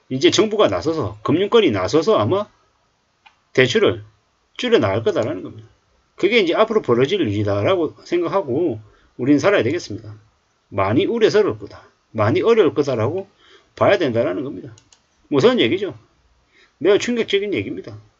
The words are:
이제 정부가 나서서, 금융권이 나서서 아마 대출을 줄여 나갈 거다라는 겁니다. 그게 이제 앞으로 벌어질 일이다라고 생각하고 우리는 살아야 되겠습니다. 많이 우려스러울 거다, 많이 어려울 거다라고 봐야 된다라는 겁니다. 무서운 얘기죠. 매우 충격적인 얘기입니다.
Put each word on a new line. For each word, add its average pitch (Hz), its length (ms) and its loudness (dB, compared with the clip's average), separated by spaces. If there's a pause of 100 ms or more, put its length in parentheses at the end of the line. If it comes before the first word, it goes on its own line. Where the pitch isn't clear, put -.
이제 131 200 2
정부가 208 380 2
나서서, 107 560 -4
금융권이 190 480 2
나서서 151 460 0
아마 165 300 -2 (1080)
대출을 131 500 2 (540)
줄여 233 220 0
나갈 104 240 -2
거다라는 214 380 -4
겁니다. 107 260 -18 (480)
그게 220 240 2
이제 165 140 0
앞으로 214 280 0
벌어질 139 400 0
일이다라고 107 840 -2
생각하고 160 760 -2 (380)
우리는 135 220 2
살아야 165 240 2
되겠습니다. 110 520 -6 (540)
많이 101 360 0
우려스러울 196 520 2
거다, - 300 -20 (240)
많이 113 300 0
어려울 208 340 4
거다라고 139 520 -2 (480)
봐야 165 220 2
된다라는 127 460 -2
겁니다. - 320 -14 (520)
무서운 196 320 4
얘기죠. 170 380 -2 (800)
매우 190 220 2
충격적인 208 560 -2
얘기입니다. 139 420 -8 (220)